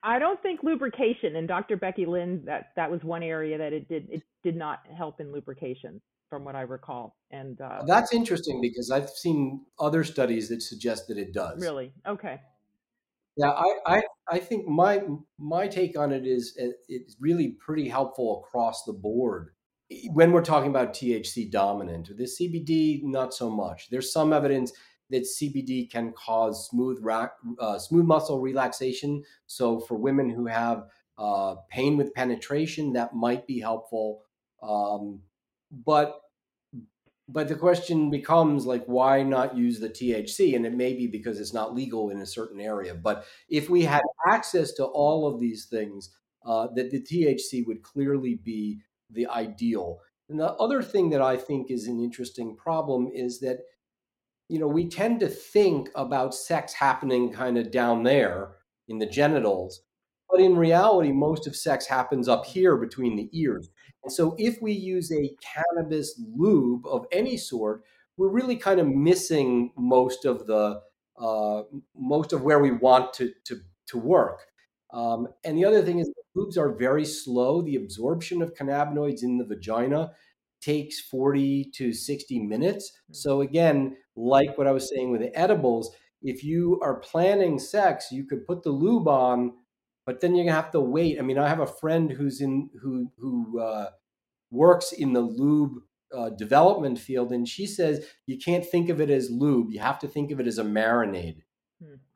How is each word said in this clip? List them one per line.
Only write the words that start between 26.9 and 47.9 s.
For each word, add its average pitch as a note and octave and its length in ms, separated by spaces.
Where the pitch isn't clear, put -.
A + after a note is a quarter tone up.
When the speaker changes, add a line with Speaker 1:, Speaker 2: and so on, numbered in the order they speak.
Speaker 2:
ra-, A2 260
uh, G#2+ 180
smooth E3+ 280
muscle D3+ 340
relaxation. C3 840
So A#2 340
for A2+ 160
women C3+ 320
who A#2+ 160
have, A2+ 400
uh, G2 380
pain C#3+ 280
with C#3+ 160
penetration, C#3+ 800
that A#2+ 200
might A#2+ 320
be B2 140
helpful. A2 640
Um, G#2 600
but, D3 520
but C#3+ 200
the D#3 80
question E3+ 560
becomes, D3 560
like, B2 180
why C3 380
not C3 340
use A#2+ 220
the A2 100
T A#2+ 240
H G#2+ 200
C? E3 220
And A#2 80
it A#2 100
may B2+ 200
be B2 140
because A2 320
it's G2+ 160
not A2 180
legal A2+ 380
in G2+ 80
a G2 60
certain A2 360
area. G2+ 320
But G2+ 320
if D3+ 180
we F3 140
had D3 220
access F3 460
to C3+ 120
all D3+ 420
of B2 120
these A2+ 260
things, G2+ 500
uh, A#2 300
that B2+ 160
the C#3 100
T D#3+ 260
H B2 140
C B2 220
would A2+ 180
clearly C#3 540